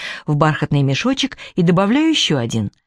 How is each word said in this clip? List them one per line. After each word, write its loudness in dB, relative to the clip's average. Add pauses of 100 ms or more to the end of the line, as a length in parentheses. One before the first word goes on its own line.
(260)
в 0
бархатный 0
мешочек -2 (180)
и 0
добавляю 2
ещё 0
один, -4 (160)